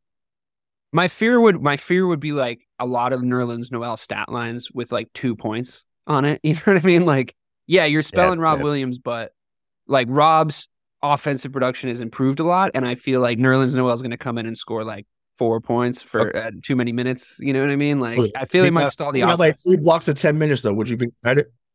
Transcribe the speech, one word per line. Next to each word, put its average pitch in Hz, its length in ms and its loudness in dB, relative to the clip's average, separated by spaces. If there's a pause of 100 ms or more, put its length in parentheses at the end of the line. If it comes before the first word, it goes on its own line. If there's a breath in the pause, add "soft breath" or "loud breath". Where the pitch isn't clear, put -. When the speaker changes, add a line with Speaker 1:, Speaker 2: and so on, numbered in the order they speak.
(920)
Speaker 1:
My 170 160 2
fear 233 320 2
would, 208 200 4
my 143 160 0
fear 185 300 0
would 165 140 0
be, 151 120 -6
like, 123 340 -4 (120)
a 123 80 -4
lot 123 260 -2
of 127 80 -2
Nerlens 120 500 -2
Noel 117 280 -6
stat - 320 -8
lines 120 400 -8
with, 120 220 -8
like, 113 200 -6
two 120 240 -4
points 110 480 -8 (220)
on 139 180 0
it. 147 160 0
<laughs> - 40 -20
You 156 100 2
know 156 100 -10
what 196 180 4
I 165 40 2
mean? 175 180 6
Like, 135 300 0 (320)
yeah, 170 180 4
you're 151 180 2
spelling 180 360 2
Speaker 2:
Yeah, 165 60 -2
Speaker 1:
Rob 156 160 4
Speaker 2:
yeah. 143 40 -4
Speaker 1:
Williams, 135 340 -2
but, 117 340 -8 (540)
like, 131 220 2
Rob's 156 600 2 (340)
offensive 143 500 -2
production 127 380 -2
has 120 100 -6
improved 131 400 -2
a 160 40 0
lot, 180 280 2
and 127 140 -2
I 123 80 -2
feel 127 260 -2
like 120 160 0
Nerlens 131 380 4
Noel 127 180 2
is 117 80 -2
gonna 120 160 -8
come 117 220 -8
in 113 80 -6
and 113 100 -10
score, 110 280 -8
like, 107 220 -12 (300)
four 113 240 0
points 120 400 -2
for, 113 300 -2
Speaker 2:
Okay. - 80 -4
Speaker 1:
uh, 113 120 -8 (120)
too 139 140 -2
many 120 160 -2
minutes. 123 480 -6
You 135 120 -2
know 131 80 0
what 139 80 0
I 139 80 -2
mean? 143 240 0
Like, 120 180 -4
Speaker 3:
Okay. 113 160 0
Speaker 1:
I 131 120 -8
feel 180 160 2
he 180 60 6
Speaker 3:
He - 20 4
Speaker 1:
might 165 140 2
Speaker 3:
got, 139 80 -2
Speaker 1:
stall 143 200 -6
the 135 60 0
Speaker 3:
he 120 80 2
got, 175 120 2
like, 165 120 4
Speaker 1:
offense. - 140 -6
Speaker 3:
three 185 120 6
blocks 160 320 2
in 151 60 0
ten 151 240 2
minutes, 151 240 0
though. 107 100 0
Would 104 160 -2
you 117 80 -4
be 120 100 -2
excited? 127 400 0 (280)